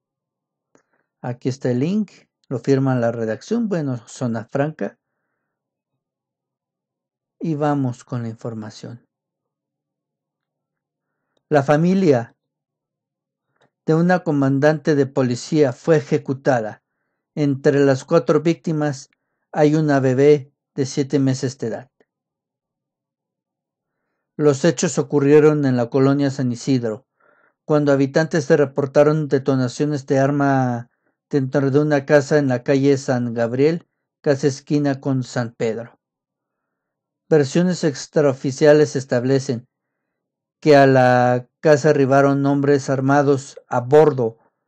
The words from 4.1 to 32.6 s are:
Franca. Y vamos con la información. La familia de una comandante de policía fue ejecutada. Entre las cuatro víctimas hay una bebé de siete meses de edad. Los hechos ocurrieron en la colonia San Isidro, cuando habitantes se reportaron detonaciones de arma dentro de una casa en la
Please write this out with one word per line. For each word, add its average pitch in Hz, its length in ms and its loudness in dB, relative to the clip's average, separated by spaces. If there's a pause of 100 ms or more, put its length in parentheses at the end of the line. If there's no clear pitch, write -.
Franca. 147 520 -6 (2500)
Y 165 160 -6
vamos 143 480 -4
con 120 200 -10
la 117 60 -8
información. 113 760 -14 (2500)
La 143 140 2
familia 156 720 0 (1500)
de 160 80 2
una 175 300 0
comandante 147 720 0
de 139 100 2
policía 131 680 -2
fue 160 260 0
ejecutada. 135 840 -4 (540)
Entre 139 480 0
las 135 200 0
cuatro 165 360 0
víctimas 151 680 -4 (420)
hay 151 240 2
una 147 240 0
bebé 135 520 2 (220)
de 139 100 -6
siete 139 360 -4
meses 131 380 -2
de 120 100 -8
edad. 110 220 -12 (2500)
Los 147 280 2
hechos 170 340 -2
ocurrieron 147 680 2
en 127 120 0
la 117 140 -4
colonia 139 400 0
San 131 200 -4
Isidro, 117 560 -6 (640)
cuando 147 220 2
habitantes 139 540 -2
se 165 100 4
reportaron 147 720 0
detonaciones 139 760 -2
de 139 120 0
arma 135 720 -2 (380)
dentro 139 420 -2
de 139 80 2
una 147 260 0
casa 147 340 2
en 143 100 0
la 123 160 -4